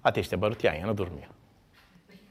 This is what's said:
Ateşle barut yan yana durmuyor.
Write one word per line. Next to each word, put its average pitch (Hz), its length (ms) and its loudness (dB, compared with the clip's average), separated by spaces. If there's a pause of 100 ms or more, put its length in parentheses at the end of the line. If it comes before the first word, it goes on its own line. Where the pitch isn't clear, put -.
Ateşle 98 380 2
barut 107 220 0
yan 90 100 4
yana 101 240 -4
durmuyor. 87 280 -6 (1040)